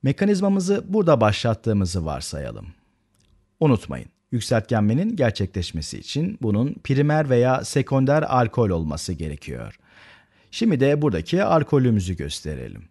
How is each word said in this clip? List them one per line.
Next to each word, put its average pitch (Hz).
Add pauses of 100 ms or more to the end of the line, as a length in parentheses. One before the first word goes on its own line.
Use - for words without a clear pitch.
Mekanizmamızı 196
burada 170
başlattığımızı 101
varsayalım. 65 (920)
Unutmayın, 101 (220)
yükseltgenmenin 120
gerçekleşmesi 95
için 175
bunun 113 (100)
primer 147
veya 127
sekonder 135
alkol 120
olması 82
gerekiyor. 71 (720)
Şimdi 208
de 143
buradaki 147
alkolümüzü 123
gösterelim. 67